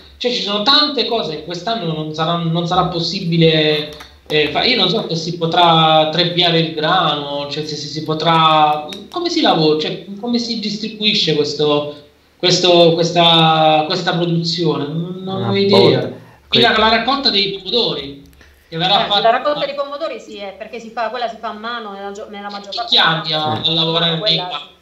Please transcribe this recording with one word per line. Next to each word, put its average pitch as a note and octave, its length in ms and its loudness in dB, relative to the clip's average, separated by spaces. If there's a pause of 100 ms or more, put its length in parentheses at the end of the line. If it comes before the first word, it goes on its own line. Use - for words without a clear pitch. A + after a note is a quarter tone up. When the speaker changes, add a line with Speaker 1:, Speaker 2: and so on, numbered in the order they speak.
(180)
Speaker 1:
Cioè, B3 120 -2
ci F#3+ 120 -4
sono G#3 200 -4
tante C#4 440 0
cose F3+ 300 -4
che - 80 -12
quest'anno E3+ 460 -6
non D#3 220 -6
sarà, D#3+ 240 -2
non E3+ 300 -2
sarà F3+ 180 2
possibile, D#3+ 1040 0 (360)
eh, D3+ 240 0
fa-, - 140 -2
io B3 120 2
non F#3 140 0
so G#3 180 -2
se E3 80 -4
si E3 220 -6
potrà E3 760 4
trebbiare E3+ 460 0
il D#3+ 160 0
grano, D3 760 -2
cioè D3+ 140 -6
se, D3 120 -8
se C#3 100 -10
si D3+ 160 -8
potrà, D#3 840 4 (240)
come F4 200 -4
si E4+ 100 0
lavora, E3 400 4
cioè E3+ 240 -6 (160)
come A#3+ 180 -2
si A3+ 220 -4
distribuisce G#3 760 -2
questo, D3 600 0 (420)
questo, F3 560 4
questa, D#3+ 920 4
questa F3+ 260 -2
produzione, E3 720 -2
non, F3 380 -6
non F#3+ 140 -6
Speaker 2:
Una F#3+ 140 -2
Speaker 1:
ho G3 60 0
idea. G3 220 4
Speaker 2:
botta. - 340 4 (360)
Speaker 1:
Qui A3+ 120 2
la, A#3 120 4
Speaker 2:
Que- A3 60 0
Speaker 1:
la G#3+ 120 4
raccolta B3+ 400 0
dei G3+ 220 0
pomodori, D3 680 -4 (460)
che E3 80 -12
verrà F#3 300 2
Speaker 3:
Eh, - 20 -8
Speaker 1:
fatta G3+ 140 0
Speaker 3:
la A3+ 80 6
raccolta C#4+ 340 0
dei C#4 100 -6
pomodori C#4+ 460 -6
sì, G#3+ 160 -16
è G3 220 -12
perché A3 200 -12
si A3+ 120 -14
fa, A3+ 180 -4
quella A#3+ 200 -4
si A3+ 120 -8
fa A#3 80 -8
a G#3 60 -8
mano G#3+ 380 -10
nella G3 200 -10
gio-, G#3 160 -12
nella G3+ 220 -12
maggior G3+ 200 -14
Speaker 1:
Chi - 60 -8
Speaker 3:
parte F4 140 -6
Speaker 1:
chiami E3 420 2
a, D#3 140 -2
Speaker 3:
dei D#3 100 -2
casi. D#3+ 140 -2
Speaker 1:
a - 20 0
lavorare E3 460 0
Speaker 3:
Quella D#3+ 240 -2
Speaker 1:
nei F3+ 80 -8
campi? - 200 -12 (120)